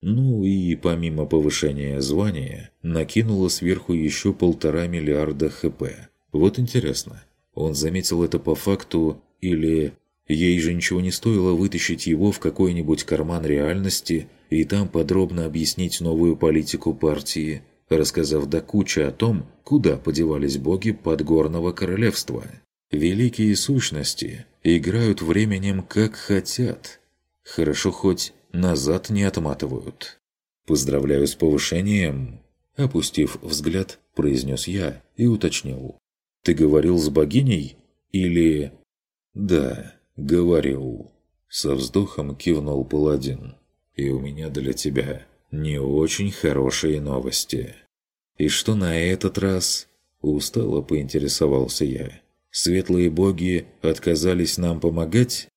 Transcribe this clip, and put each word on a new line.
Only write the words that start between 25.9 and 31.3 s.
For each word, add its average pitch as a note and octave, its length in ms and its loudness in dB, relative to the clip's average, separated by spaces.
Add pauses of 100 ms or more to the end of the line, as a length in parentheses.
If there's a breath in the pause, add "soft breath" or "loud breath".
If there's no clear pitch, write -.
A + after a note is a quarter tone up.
хотят. - 840 -4 (420)
Хорошо D2+ 480 -2
хоть - 420 -2 (240)
назад E2+ 540 0
не G2+ 120 2
отматывают. C#2+ 960 -4 (480)
«Поздравляю C#2 600 2
с - 80 -2